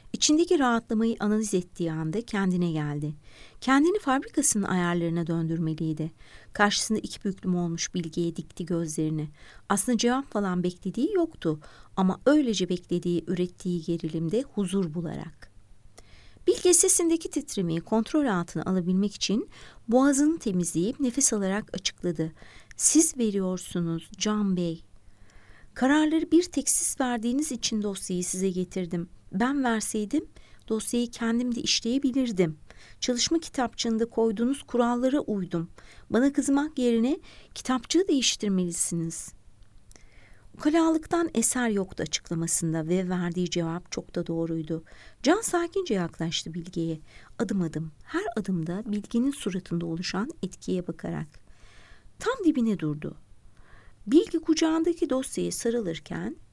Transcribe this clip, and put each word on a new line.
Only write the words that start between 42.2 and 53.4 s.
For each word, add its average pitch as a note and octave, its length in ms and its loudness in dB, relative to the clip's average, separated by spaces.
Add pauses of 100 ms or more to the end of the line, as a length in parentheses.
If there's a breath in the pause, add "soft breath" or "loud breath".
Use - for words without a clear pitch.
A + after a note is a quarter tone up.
ve F3+ 200 0
verdiği F3 420 -2
cevap E3+ 420 -4
çok - 220 -10
da E3+ 120 -4
doğruydu. E3 580 -4 (380 loud breath)
Can F4+ 180 4
sakince F4 540 -2
yaklaştı E3 600 -4
Bilge'ye. E3 460 -6 (380 loud breath)
Adım G3 240 0
adım, D#3+ 300 -4 (120)
her F4 180 -4 (140)
adımda F3+ 500 -2
Bilge'nin A3+ 440 0
suratında F3+ 560 -4
oluşan F3+ 440 -4 (120)
etkiye F#3 440 -6
bakarak. E3 540 -8 (800 soft breath)
Tam B4 160 0 (100)
dibine A3+ 340 2
durdu. D3+ 380 -6 (920 soft breath)